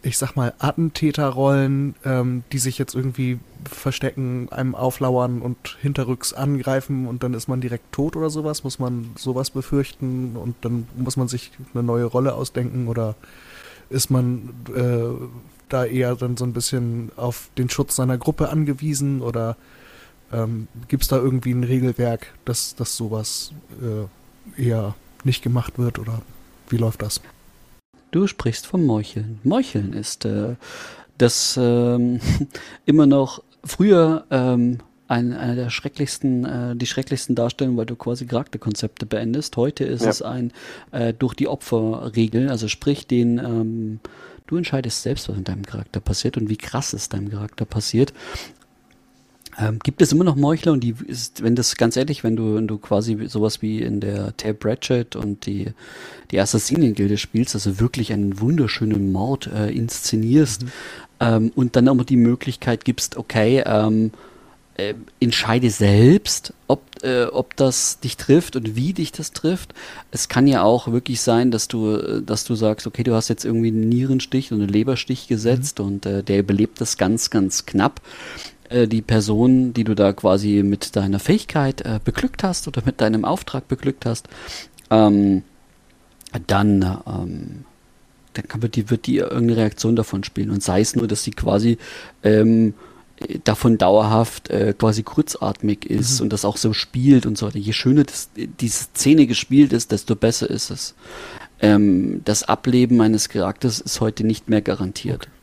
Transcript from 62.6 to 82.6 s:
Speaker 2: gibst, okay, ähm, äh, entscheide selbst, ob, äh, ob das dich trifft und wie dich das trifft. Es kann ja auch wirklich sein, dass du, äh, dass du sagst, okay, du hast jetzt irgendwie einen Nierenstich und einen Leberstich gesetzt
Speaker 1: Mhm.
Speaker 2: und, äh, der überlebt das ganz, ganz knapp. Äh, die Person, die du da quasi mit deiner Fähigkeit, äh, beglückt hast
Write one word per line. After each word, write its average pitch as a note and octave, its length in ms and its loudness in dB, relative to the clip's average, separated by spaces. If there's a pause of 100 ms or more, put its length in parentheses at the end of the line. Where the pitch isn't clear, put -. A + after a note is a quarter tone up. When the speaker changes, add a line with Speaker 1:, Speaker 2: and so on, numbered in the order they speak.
Speaker 2:
gibst, - 320 -2
okay, A#2 480 2
ähm, A2 460 2 (680)
äh, G2+ 160 -4 (260)
entscheide A#2 520 2
selbst, G#2+ 800 6 (140)
ob, C3+ 160 2 (200)
äh, B2 220 2
ob - 320 -4
das - 420 2
dich - 160 -6
trifft - 400 4
und A2 220 -4
wie D3 160 0
dich E3 180 -4
das - 220 -10
trifft. - 400 -2 (380)
Es - 180 -6
kann B2+ 180 4
ja B2+ 160 4
auch A#2 260 4
wirklich B2 300 -2
sein, A#2+ 320 4
dass A2 160 -2
du, G#2+ 300 0
äh, G#2+ 240 -2
dass G#2+ 240 -4
du B2 100 -2
sagst, G#2+ 320 0
okay, A#2 160 -4
du A#2+ 100 2
hast A2 140 0
jetzt A2+ 160 -4
irgendwie A2+ 260 0
einen A2 200 2
Nierenstich C3 640 0
und G#2 80 0
einen G2+ 80 0
Leberstich A#2+ 580 0
gesetzt B2 520 0
Speaker 1:
Mhm. G2+ 60 -2
Speaker 2:
und, G2 200 -4
äh, G2 180 -2
der G2 160 4
überlebt G2+ 400 2
das - 180 -4
ganz, G#2+ 320 0
ganz G2 360 0
knapp. G2 340 0 (680)
Äh, A#2+ 180 4
die A2 140 0
Person, A#2 720 4
die A#2 100 0
du G#2+ 120 2
da G2+ 180 4
quasi G2+ 500 4
mit G2+ 320 0
deiner G2 240 2
Fähigkeit, D3 640 0
äh, A2 200 -4
beglückt - 420 -2
hast F#3 260 -2